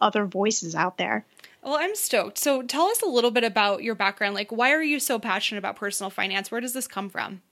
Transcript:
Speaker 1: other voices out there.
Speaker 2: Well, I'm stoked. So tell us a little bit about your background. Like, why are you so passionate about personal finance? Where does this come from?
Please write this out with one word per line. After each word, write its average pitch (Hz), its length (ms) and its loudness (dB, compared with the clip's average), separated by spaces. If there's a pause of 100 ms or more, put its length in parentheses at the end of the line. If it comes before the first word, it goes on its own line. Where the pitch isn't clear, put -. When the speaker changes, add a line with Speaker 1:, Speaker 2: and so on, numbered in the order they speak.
Speaker 1:
other 208 240 4
voices 190 500 0
out 170 240 0
there. 214 260 -2 (360)
Speaker 2:
Well, 285 160 -2
I'm 370 200 -2
stoked. - 420 0
So 269 240 2
tell 269 240 2
us 453 160 0
a 415 60 0
little 240 240 4
bit 233 100 2
about 208 400 2
your 220 140 -2
background. 202 400 0
Like, 208 160 -4
why 240 200 4
are 311 100 2
you 294 180 0
so 240 180 0
passionate 208 400 -2
about 202 160 -4
personal 202 340 -6
finance? 196 440 -4
Where 233 80 -4
does 247 120 -6
this 254 140 -6
come 196 240 -6
from? 185 420 -6